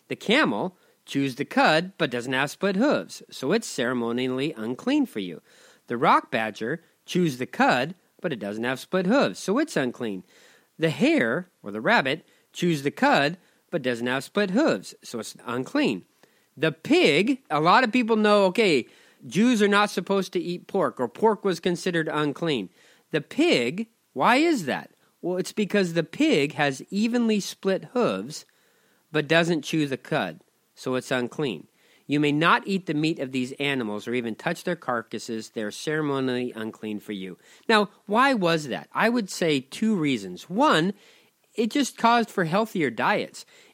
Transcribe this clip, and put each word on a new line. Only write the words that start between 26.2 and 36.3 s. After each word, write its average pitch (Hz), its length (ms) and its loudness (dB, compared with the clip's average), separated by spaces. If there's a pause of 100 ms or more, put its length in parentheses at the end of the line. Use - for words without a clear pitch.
has 139 360 0
evenly 220 500 0
split 190 520 -4
hooves, 135 540 -2 (680)
but 151 160 -2
doesn't 165 340 4
chew 156 240 -2
the 135 100 -4
cud, 98 440 -4 (340)
so 127 200 -6
it's 127 160 -4
unclean. 123 560 -4 (400)
You 147 140 0
may 147 120 4
not 175 340 4
eat 190 180 -2
the 165 80 -4
meat 156 260 0
of 131 140 -6
these 127 200 -2
animals 123 540 -2
or 117 60 -4
even 117 220 -2
touch - 300 -6
their 175 120 -2
carcasses. 113 760 -6
They 113 120 -8
are 104 80 -6
ceremonially 135 840 -2